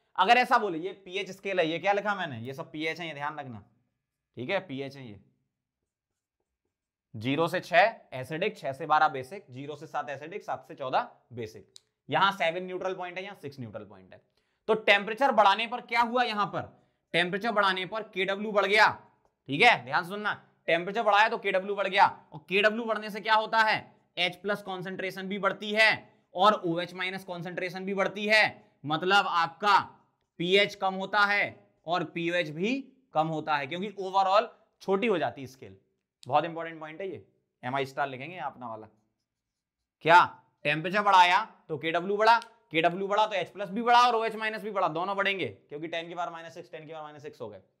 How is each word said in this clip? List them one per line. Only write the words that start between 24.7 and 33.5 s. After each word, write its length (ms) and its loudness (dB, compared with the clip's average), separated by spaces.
भी 120 -6
बढ़ती 320 -2
है 420 2
और 300 6
ओएच 280 -2
माइनस 300 -8
कॉन्सेंट्रेशन 640 -8
भी 80 -4
बढ़ती 320 -2
है, 460 2
मतलब 420 2
आपका 520 2
पीएच 360 2
कम 180 -2
होता 320 0
है 460 -2
और 180 0
पीओएच 460 -2
भी 300 -2
कम 140 2
होता 300 -2